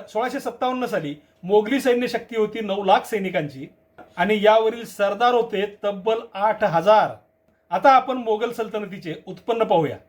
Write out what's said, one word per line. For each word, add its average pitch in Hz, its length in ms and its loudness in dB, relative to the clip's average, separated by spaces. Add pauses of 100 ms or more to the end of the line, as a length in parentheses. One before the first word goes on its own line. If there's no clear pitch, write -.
सोळाशे 247 320 -4
सत्तावन्न 254 460 -4
साली 156 280 -6 (300)
मोगली 214 360 2
सैन्य 247 280 2
शक्ती 233 280 -8
होती 214 240 -2
नऊ 202 240 -4
लाख 190 220 4
सैनिकांची 175 600 -6 (500)
आणि 202 260 0
यावरील 220 440 4
सरदार 208 480 0
होते 214 300 -2 (200)
तब्बल 202 360 -2 (140)
आठ 214 300 0
हजार. 175 460 4 (600)
आता 190 200 4
आपण 262 280 4
मोगल 226 340 -2
सल्तनतीचे 190 600 -8 (120)
उत्पन्न 226 380 -4
पाहूया. 160 320 2 (120)